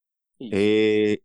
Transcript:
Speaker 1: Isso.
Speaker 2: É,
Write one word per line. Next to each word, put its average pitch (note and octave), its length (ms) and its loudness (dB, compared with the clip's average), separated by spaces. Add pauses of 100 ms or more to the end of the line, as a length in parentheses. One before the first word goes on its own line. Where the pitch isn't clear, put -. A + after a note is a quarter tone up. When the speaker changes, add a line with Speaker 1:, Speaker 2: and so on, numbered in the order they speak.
(400)
Speaker 1:
Isso. A2 140 -14
Speaker 2:
É, G#2+ 720 0